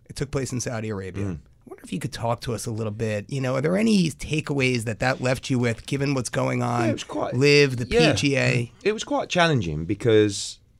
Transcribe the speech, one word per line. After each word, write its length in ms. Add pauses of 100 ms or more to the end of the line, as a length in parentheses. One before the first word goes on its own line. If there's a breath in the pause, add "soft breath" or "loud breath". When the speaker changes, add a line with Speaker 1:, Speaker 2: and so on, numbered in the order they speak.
Speaker 1:
It 60
took 160
place 220
in 80
Saudi 300
Arabia. 340
Speaker 2:
Mm. 140
Speaker 1:
I 320
wonder 120
if 100
you 60
could 140
talk 300
to 120
us 120
a 40
little 220
bit. 360
You 120
know, 160
are 40
there 160
any 340
takeaways 720
that 160
that 200
left 300
you 80
with, 280
given 280
what's 160
going 320
on? 220
Speaker 2:
Yeah, 60
it 20
was 100
quite 320
Speaker 1:
Live, 440
the 100
Speaker 2:
yeah. 240
Speaker 1:
P 40
G 220
A? 340 (120)
Speaker 2:
It 80
was 100
quite 260
challenging 580
because 760 (200)